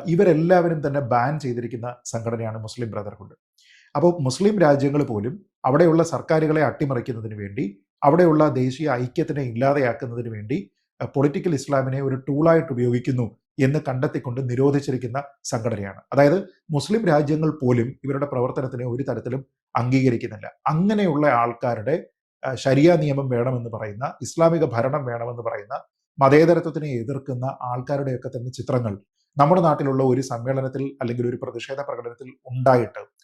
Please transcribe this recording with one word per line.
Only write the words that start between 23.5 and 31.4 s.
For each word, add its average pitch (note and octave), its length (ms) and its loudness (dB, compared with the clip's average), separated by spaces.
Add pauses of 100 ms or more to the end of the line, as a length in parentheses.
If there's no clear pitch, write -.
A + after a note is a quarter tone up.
പറയുന്ന, A2 520 -8
ഇസ്ലാമിക E3 440 2
ഭരണം C3 400 -2
വേണമെന്ന് A#2 360 -8
പറയുന്ന, A2+ 400 -8 (380)
മതേതരത്വത്തിനെ D#3 680 4
എതിർക്കുന്ന C3 720 -6
ആൾക്കാരുടെയൊക്കെ C3 680 -6
തന്നെ B2 240 -10
ചിത്രങ്ങൾ A#2 460 -2 (400)
നമ്മുടെ E3 240 6
നാട്ടിലുള്ള C#3 420 2
ഒരു C3 180 2
സമ്മേളനത്തിൽ C3 800 -6
അല്ലെങ്കിൽ A#2+ 260 -4
ഒരു B2 160 -6